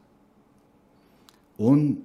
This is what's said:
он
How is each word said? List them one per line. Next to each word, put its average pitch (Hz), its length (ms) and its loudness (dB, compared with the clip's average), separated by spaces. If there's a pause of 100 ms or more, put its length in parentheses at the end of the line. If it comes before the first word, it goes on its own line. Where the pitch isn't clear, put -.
(1600)
он 143 460 0